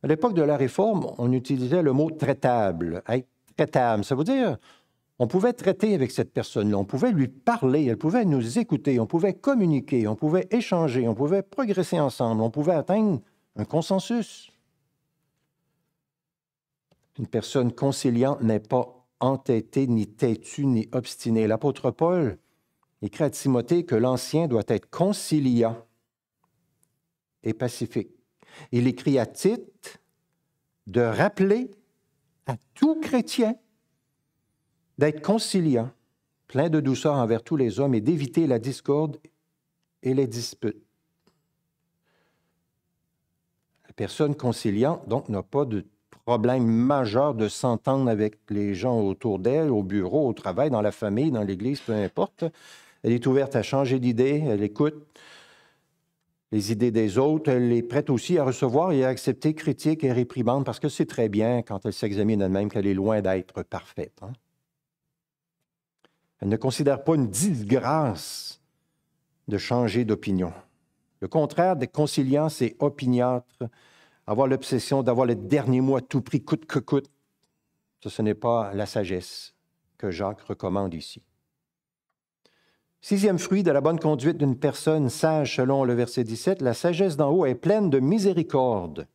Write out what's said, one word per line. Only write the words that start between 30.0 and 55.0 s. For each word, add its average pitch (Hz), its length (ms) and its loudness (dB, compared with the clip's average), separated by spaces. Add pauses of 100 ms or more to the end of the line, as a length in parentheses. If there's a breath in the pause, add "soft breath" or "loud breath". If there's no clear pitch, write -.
de 101 120 0
rappeler 190 720 2 (760)
à 127 80 -4 (180)
tout 311 260 2
chrétien 240 560 0 (1400)
d'être 151 240 2
conciliant, 160 680 0 (560)
plein 151 220 0
de 156 100 2
douceur 139 360 0
envers 117 280 0
tous 156 140 -4
les 117 240 0
hommes 139 120 2
et 113 60 2
d'éviter 147 480 0
la 123 120 2
discorde 143 580 -2 (840)
et 131 100 0
les 135 120 2
disputes. 113 560 -8 (3000)
La - 40 -20
personne 143 420 -2
conciliante, 117 720 0
donc, 120 180 -2
n'a 101 160 -4
pas 143 220 -2
de 104 200 -6 (380)
problème 120 420 2
majeur 127 680 2
de 110 160 0
s'entendre 131 600 0
avec 107 280 0 (120)
les 101 240 -2
gens 113 280 0
autour 98 360 -2
d'elle, 143 320 0
au 104 140 0
bureau, 101 460 0
au - 20 -2
travail, 101 380 -2
dans 113 120 0
la 104 120 0
famille, 113 360 -2
dans 113 140 -2
l'église, 101 380 -4
peu - 100 -6
importe. 110 540 -2 (580 loud breath)
Elle 113 80 0
est 120 160 0
ouverte 135 300 0
à 107 60 0
changer 135 360 0
d'idée, 127 480 0
elle 104 160 0
écoute 147 420 -2 (1500 loud breath)